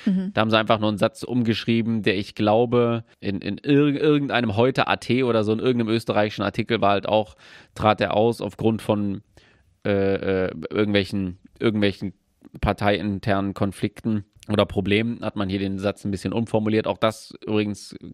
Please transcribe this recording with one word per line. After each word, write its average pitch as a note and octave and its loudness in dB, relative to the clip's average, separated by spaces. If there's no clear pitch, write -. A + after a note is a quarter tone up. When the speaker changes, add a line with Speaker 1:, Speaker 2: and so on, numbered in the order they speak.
Speaker 1:
Mhm. F#3+ 0
Speaker 2:
Da - 0
haben A2 2
sie A2 4
einfach A2 2
nur G#2+ 0
einen G#2 -2
Satz A2 0
umgeschrieben, A#2 0
der, G2 2
ich G2+ -6
glaube, A#2 2
in, G2+ -4
in G2+ -6
irg-, C#3+ 2
irgendeinem B2 2
Heute B2+ 2
A G2+ 2
T B2 0
oder A2+ 2
so, G#2 2
in A2 0
irgendeinem A#2 0
österreichischen G#2+ 0
Artikel G#2 -2
war G2+ 4
halt G2+ 0
auch, G#2+ 0
trat G#2+ 2
er G2 0
aus A2+ 2
aufgrund G#2 0
von, G#2 -2
äh, G2 0
äh, F#2 -4
irgendwelchen, G2+ 0
irgendwelchen G#2 0
parteiinternen G2 0
Konflikten G#2 -4
oder G#2 2
Problemen, G#2 -2
hat G#2 -8
man G2+ -4
hier G2 -2
den G2 -4
Satz G2 -6
ein G2+ -4
bisschen F#2+ -4
umformuliert. A2 0
Auch G2+ -2
das - -4
übrigens G#2 -2